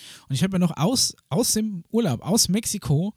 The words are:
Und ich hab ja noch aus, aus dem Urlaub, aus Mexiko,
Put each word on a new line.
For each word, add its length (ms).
Und 80
ich 80
hab 80
ja 80
noch 160
aus, 400
aus 260
dem 360
Urlaub, 320
aus 260
Mexiko, 680